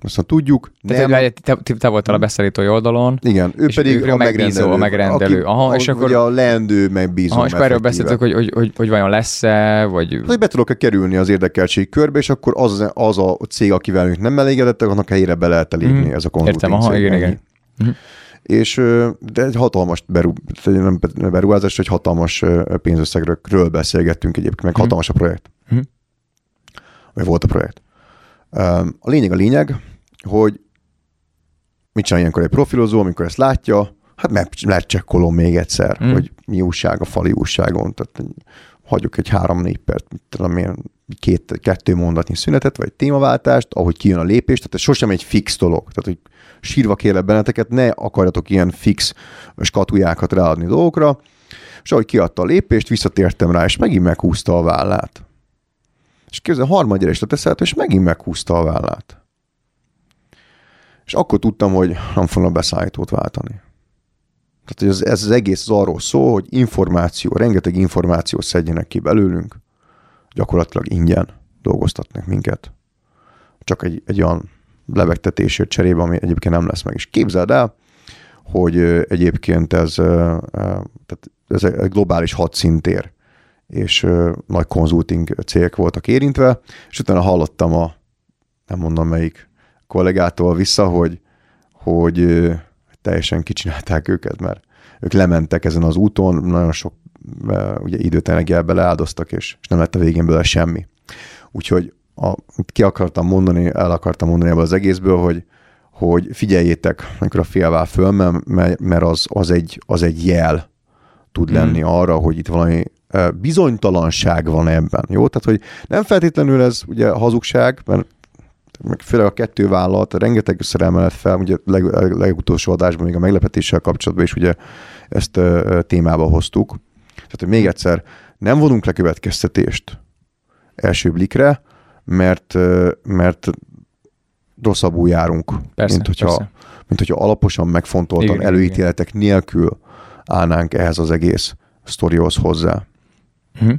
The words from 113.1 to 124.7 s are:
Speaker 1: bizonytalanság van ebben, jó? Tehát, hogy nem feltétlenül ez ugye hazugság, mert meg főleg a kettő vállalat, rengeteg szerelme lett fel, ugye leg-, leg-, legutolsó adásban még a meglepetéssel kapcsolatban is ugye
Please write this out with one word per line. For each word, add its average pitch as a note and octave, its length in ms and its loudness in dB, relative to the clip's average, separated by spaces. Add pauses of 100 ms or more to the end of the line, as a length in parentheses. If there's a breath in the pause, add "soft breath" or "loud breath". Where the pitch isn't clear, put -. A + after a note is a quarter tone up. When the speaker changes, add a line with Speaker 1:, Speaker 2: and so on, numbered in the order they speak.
Speaker 1:
bizonytalanság F2+ 1160 0
van D#2+ 220 0
ebben, D#2+ 420 0
jó? G#2+ 180 2
Tehát, - 320 0
hogy - 80 -12 (200 loud breath)
nem - 160 0
feltétlenül D#3 580 2
ez B2 260 2
ugye A2+ 220 0
hazugság, A#2+ 760 0
mert F#2+ 200 0 (800)
meg - 180 -6
főleg A2+ 240 2
a G2+ 80 0
kettő G#2 340 -2
vállalat, F#2 460 0
rengeteg A2 480 0
szerelme F2 400 0
lett F2 120 2
fel, F#2 240 -2
ugye F#2 180 0 (100)
leg-, F#2 280 0
leg-, F#2 240 2
legutolsó F2+ 540 0
adásban F2 340 0
még F2 100 -2
a E2+ 40 -2
meglepetéssel F2+ 600 0
kapcsolatban E2+ 460 -2
is - 100 -4
ugye F2 180 2 (560 loud breath)